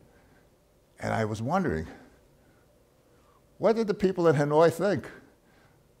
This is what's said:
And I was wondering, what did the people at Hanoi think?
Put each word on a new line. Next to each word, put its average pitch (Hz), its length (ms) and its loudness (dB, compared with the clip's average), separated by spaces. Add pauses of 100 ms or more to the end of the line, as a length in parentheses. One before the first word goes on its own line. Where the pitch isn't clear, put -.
(1000)
And 110 140 -6
I 110 100 -2
was 110 160 -8
wondering, 120 460 -4 (1700)
what 196 180 2
did 226 120 -2
the 196 80 -2
people 185 340 2
at 156 60 4
Hanoi 151 360 4
think? 170 380 -2 (920)